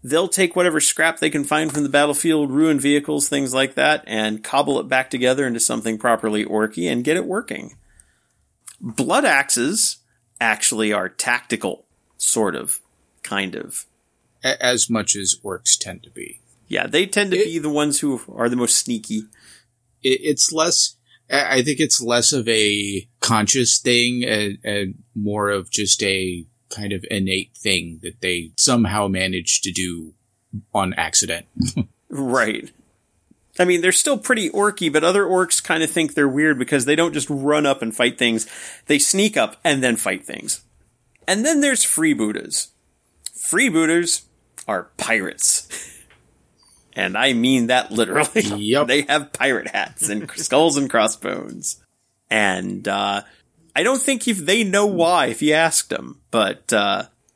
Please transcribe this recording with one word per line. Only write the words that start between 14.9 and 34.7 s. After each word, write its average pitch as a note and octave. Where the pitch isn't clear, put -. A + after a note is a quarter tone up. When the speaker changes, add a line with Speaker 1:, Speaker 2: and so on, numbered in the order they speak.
Speaker 2:
as G2
orcs F#2
tend F#2
to -
be. -
Speaker 1:
Yeah, -
they E3+
tend G3
to F3+
Speaker 2:
It G#3
Speaker 1:
be E3
the D3+
ones D3
who C3+
are A#2+
the B2
most A#2+
sneaky. A2
Speaker 2:
It, C3
it's D3+
less, D#3+
I, C3+
I B2
think C#3
it's D#3
less A#2+
of A#2
a G#2
conscious A#2
thing B2
and, G#2
and G2+
more G#2
of G2
just G#2
a F#2
kind G2+
of F#2
innate F#2+
thing E2+
that -
they F2
somehow G#2+
manage F#2
to F#2+
do E2+
on F#2
accident. E2+
<laughs> -
Speaker 1:
Right. B2
I F3+
mean, F3
they're -
still C#4
pretty A3
orky, G3+